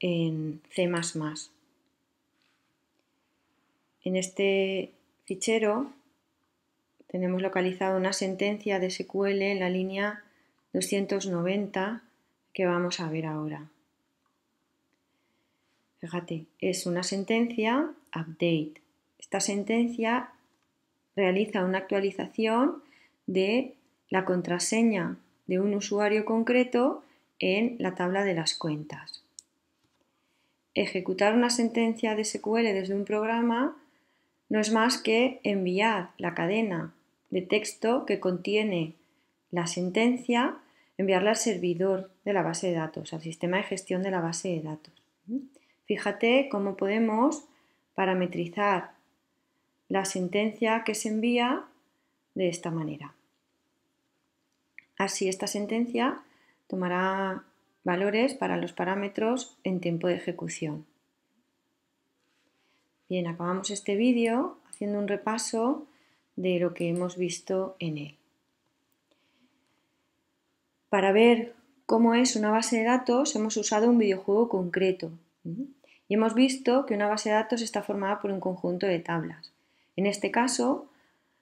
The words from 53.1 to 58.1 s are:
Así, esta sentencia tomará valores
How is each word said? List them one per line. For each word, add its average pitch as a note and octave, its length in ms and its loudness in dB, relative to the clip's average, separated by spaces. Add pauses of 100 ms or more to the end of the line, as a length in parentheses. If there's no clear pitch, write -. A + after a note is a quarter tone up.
Así, F#3+ 320 -2
esta F#3+ 180 -4
sentencia A#3 760 -2 (460)
tomará F#3+ 800 -2 (400)
valores G3+ 480 2